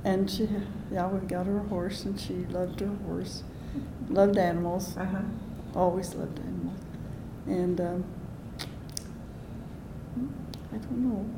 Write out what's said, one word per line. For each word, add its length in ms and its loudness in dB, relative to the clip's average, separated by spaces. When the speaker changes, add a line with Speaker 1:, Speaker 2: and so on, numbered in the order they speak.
Speaker 1:
And 260 4
she, 180 2
yeah, 160 2
we 200 2
got 180 0
her 120 2
a 60 0
horse, 420 0
and 140 0
she 260 -2
loved 340 0
her 120 2
horse. 360 -4
Loved 280 8
animals. 580 4
Speaker 2:
Uh-huh. 220 0
Speaker 1:
Always 400 4
loved 240 -4
animals. 400 -2
And, 340 4
um, 220 2
I 40 -2
don't 200 -2
know. 280 2